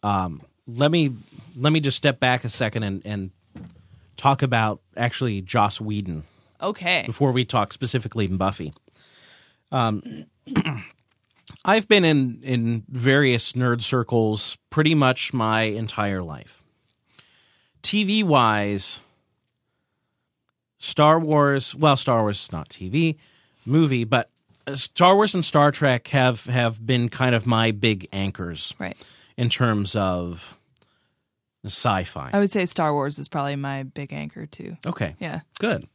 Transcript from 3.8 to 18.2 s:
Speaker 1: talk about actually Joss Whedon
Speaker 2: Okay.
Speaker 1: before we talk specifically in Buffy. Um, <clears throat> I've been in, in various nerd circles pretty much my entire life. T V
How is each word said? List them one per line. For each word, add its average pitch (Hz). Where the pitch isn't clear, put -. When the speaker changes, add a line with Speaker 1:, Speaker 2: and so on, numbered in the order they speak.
Speaker 1:
talk 139
about 113
actually 117
Joss 101
Whedon 98
Speaker 2:
Okay. 180
Speaker 1:
before 131
we 127
talk 110
specifically 113
in 95
Buffy. 92
Um, 117
<clears throat> 254
I've 208
been 202
in, 135
in 117
various 131
nerd 120
circles 110
pretty 156
much 127
my 110
entire 107
life. -
T 208
V 214